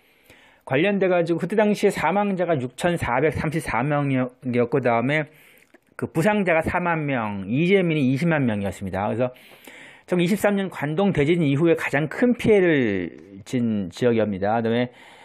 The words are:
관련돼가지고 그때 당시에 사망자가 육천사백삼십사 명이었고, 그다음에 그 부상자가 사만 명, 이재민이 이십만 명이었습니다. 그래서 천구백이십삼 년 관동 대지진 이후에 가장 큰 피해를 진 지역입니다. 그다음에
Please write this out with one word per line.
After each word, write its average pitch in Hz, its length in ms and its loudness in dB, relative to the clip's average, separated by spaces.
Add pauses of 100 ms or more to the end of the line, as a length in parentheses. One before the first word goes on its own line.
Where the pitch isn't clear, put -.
(640)
관련돼가지고 175 720 2
그때 185 160 -4
당시에 208 360 2
사망자가 180 680 0
육천사백삼십사 143 1200 -2
명이었고, 131 840 -2
그다음에 127 600 0 (680)
그 120 120 -6
부상자가 185 540 2
사만 170 440 -2
명, 107 420 -4
이재민이 156 640 2
이십만 147 340 0
명이었습니다. 98 600 -4
그래서 113 260 -2 (760)
천구백이십삼 196 500 0
년 190 120 -4
관동 156 440 -2
대지진 160 300 2
이후에 151 320 2
가장 151 340 -4
큰 247 240 0
피해를 139 840 2 (280)
진 110 460 -2
지역입니다. 107 680 0
그다음에 117 340 0 (320)